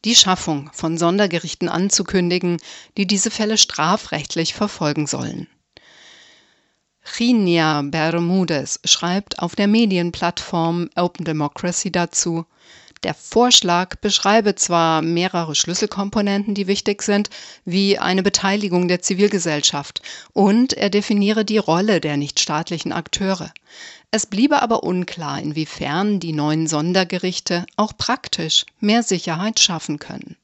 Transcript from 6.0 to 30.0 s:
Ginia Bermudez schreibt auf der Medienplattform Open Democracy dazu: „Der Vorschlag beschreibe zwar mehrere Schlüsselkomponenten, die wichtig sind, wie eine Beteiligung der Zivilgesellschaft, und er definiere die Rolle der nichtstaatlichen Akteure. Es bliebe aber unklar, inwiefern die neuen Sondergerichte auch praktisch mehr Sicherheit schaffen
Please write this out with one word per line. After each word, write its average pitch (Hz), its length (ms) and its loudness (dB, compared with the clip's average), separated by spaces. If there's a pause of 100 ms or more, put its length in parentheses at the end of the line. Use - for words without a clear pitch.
Ginia 170 800 2
Bermudez 160 1000 0
schreibt - 560 -2
auf 175 160 -4
der 202 100 2
Medienplattform 175 1300 0
Open 175 300 -2
Democracy 160 640 -4
dazu: 170 560 -2 (580)
„Der - 100 -2
Vorschlag 185 880 2
beschreibe 202 560 2
zwar 165 460 2
mehrere 170 520 -2
Schlüsselkomponenten, 202 1000 -2
die 202 120 -2
wichtig 202 360 -2
sind, 208 280 2 (340)
wie 196 340 2
eine 185 260 2
Beteiligung 196 640 2
der 180 140 0
Zivilgesellschaft, 170 1000 0 (300)
und 214 400 4
er 202 180 0
definiere 208 540 2
die 214 140 0
Rolle 185 420 2
der 147 160 -2
nichtstaatlichen 151 760 -4
Akteure. 175 600 -4 (580)
Es 220 160 -2
bliebe 277 340 2
aber 226 220 0
unklar, 170 580 -4
inwiefern 156 760 -2
die 165 140 -4
neuen 151 340 0
Sondergerichte 180 1000 -2 (100)
auch 214 200 0
praktisch - 680 -2 (140)
mehr 220 240 2
Sicherheit 180 560 -2
schaffen 160 400 0